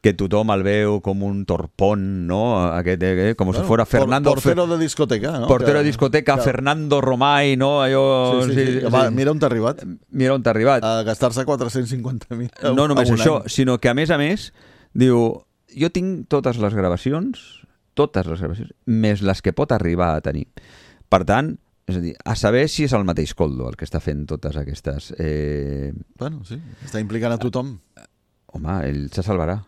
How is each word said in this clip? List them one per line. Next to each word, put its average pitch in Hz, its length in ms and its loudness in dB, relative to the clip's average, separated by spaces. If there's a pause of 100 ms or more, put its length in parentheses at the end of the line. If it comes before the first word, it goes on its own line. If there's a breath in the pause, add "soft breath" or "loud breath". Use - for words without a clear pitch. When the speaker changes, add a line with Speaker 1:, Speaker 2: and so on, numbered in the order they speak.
Speaker 1:
que 104 160 4
tothom 104 340 0
el 98 140 0
veu 104 340 0
com 98 220 -4
un 98 240 -4
torpón, 95 800 -2
no? 104 320 0 (160)
Aquest, 90 320 -2
eh, 95 240 2
eh, 113 60 -2
com 92 160 0
si - 80 -2
Speaker 2:
Bueno, 185 80 -4
Speaker 1:
fuera 113 160 4
Speaker 2:
por-, - 160 -4
Speaker 1:
Fernando 139 340 2
Speaker 2:
portero 170 320 2
Speaker 1:
Fe-, 165 60 -2
Speaker 2:
de 170 100 0
discoteca, 135 560 -2
no? 117 100 -2
Speaker 1:
portero 139 300 4
de 147 60 2
Speaker 2:
Que 151 80 2
Speaker 1:
discoteca, 135 440 2
Speaker 2:
que 127 60 0
Speaker 1:
Fernando 139 580 0
Romay, 135 560 2
no? 139 240 2
Allò, 131 640 2
Speaker 2:
Sí, 123 80 0
sí, 131 140 2
Speaker 1:
sí, 127 140 0
Speaker 2:
sí. 127 120 -2
Va, 131 160 4
Speaker 1:
sí. 113 60 -2
Speaker 2:
mira 135 160 2
on 156 80 0
t'ha 147 80 2
arribat. 117 380 0 (260)
Speaker 1:
Mira 131 240 2
on 131 80 -2
t'ha 117 100 2
arribat. 113 320 4
Speaker 2:
A 113 220 0
gastar-se 120 400 0
quatre-cents 127 420 -2
cinquanta 123 480 -6
mil 120 140 -6 (240)
Speaker 1:
No 143 140 4
només 131 200 4
Speaker 2:
en 117 60 4
un 110 60 2
Speaker 1:
això, 151 200 4
Speaker 2:
any. - 80 -12
Speaker 1:
sinó 127 300 2
que, 127 100 2
a 120 60 2
més 151 160 0
a 160 100 2
més, 170 300 -2 (420 soft breath)
diu: 120 480 4 (320)
«Jo 151 160 -2
tinc 180 400 -4
totes 127 300 0
les 104 160 0
gravacions, 131 880 -4 (320)
totes 98 320 0
les 80 160 -6
gravacions, 85 320 -8 (100)
més 107 380 2
les 95 180 0
que - 160 0
pot 143 160 -2
arribar 87 440 0
a 78 40 -2
tenir.» 73 280 -6 (640 loud breath)
Per 92 160 6
tant, 139 260 0 (320)
és 92 120 -4
a - 20 -2
dir, 85 140 -6 (100)
a 113 100 -2
saber 117 380 2
si 151 160 0
és 123 80 0
el 101 80 0
mateix 80 320 -2
Koldo 65 320 -2
el 60 80 -10
que - 80 -10
està 76 160 -6
fent 73 260 -6
totes 73 300 -8
aquestes, 71 640 -8
eh, 73 720 -4 (260)
Speaker 2:
Bueno, 147 300 -10
sí, 113 80 -14 (260)
està - 160 -10
implicant 110 360 -4
a 113 40 -4
tothom. 123 380 -4 (800)
Speaker 1:
Home, 78 240 -4 (100)
ell 71 240 -6
se 95 100 -4
salvarà. 90 460 -2